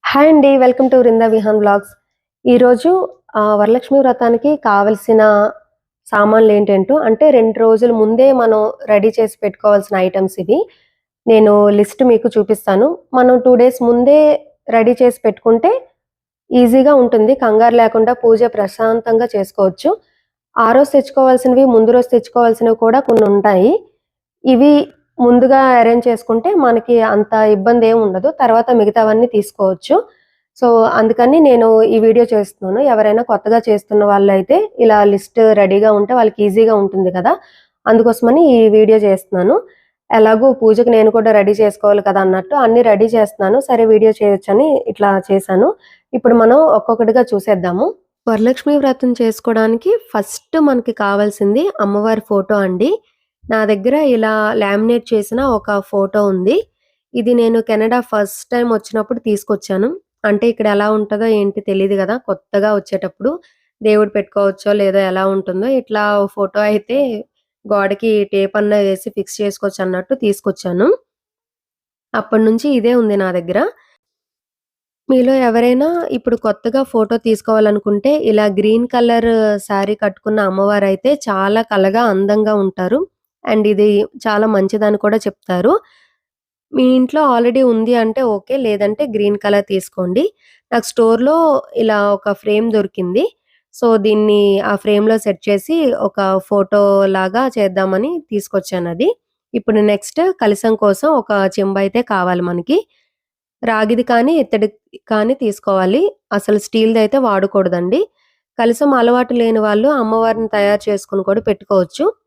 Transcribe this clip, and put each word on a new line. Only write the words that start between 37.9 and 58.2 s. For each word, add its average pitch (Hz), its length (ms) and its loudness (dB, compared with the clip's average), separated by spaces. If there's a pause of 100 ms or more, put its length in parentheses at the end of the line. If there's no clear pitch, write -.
అందుకోసమని 233 500 2 (140)
ఈ - 20 4 (200)
వీడియో 220 280 4
చేస్తున్నాను. 190 520 0 (600)
ఎలాగో 220 360 4
పూజకి 226 440 2
నేను 220 140 4
కూడా 220 200 2
రెడీ 208 300 2
చేసుకోవాలి 208 480 0
కదా 190 160 0
అన్నట్టు 185 300 -2
అన్నీ 233 260 2
రెడీ 220 240 2 (100)
చేస్తున్నాను. 208 440 0 (100)
సరే, 233 240 2
వీడియో 214 260 4
చేయొచ్చని 214 640 0 (100)
ఇట్లా 196 280 0 (100)
చేశాను. 196 380 0 (440)
ఇప్పుడు 240 300 2
మనం 233 140 4 (220)
ఒక్కొక్కటిగా 226 440 0 (100)
చూసేద్దాము. 196 540 -2 (400)
వరలక్ష్మి 240 560 0
వ్రతం 254 380 -2
చేసుకోవడానికి 226 720 -2 (200)
ఫస్ట్ - 440 -6 (120)
మనకి 240 260 -2 (100)
కావాల్సింది 202 600 0 (140)
అమ్మవారి 208 540 -2
ఫోటో 196 240 -2 (100)
అండి. 185 240 -2 (600)
నా 220 200 -2
దగ్గర 214 240 -4 (200)
ఇలా 214 460 -2
లామినేట్ 220 520 -2
చేసిన 220 260 -4 (160)
ఒక 208 160 -6 (200)
ఫోటో 196 280 -2 (120)
ఉంది. 190 240 -2 (640)
ఇది 226 180 -2
నేను 226 180 0 (120)
కెనడా 220 300 -2 (120)
ఫస్ట్ 208 420 -6